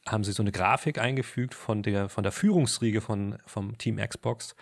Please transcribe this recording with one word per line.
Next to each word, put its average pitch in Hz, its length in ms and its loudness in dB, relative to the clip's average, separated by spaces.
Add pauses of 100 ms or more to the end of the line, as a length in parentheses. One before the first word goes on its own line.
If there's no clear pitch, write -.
haben 107 160 0
sie 101 80 0
so 101 140 0
eine 101 80 0
Grafik 104 480 2
eingefügt 127 540 -2
von 107 280 -2
der, 101 260 2
von - 140 -4
der 98 80 2
Führungsriege 123 720 2
von, 101 360 -4 (100)
vom 104 320 -6
Team 110 180 -2
Xbox, - 640 -4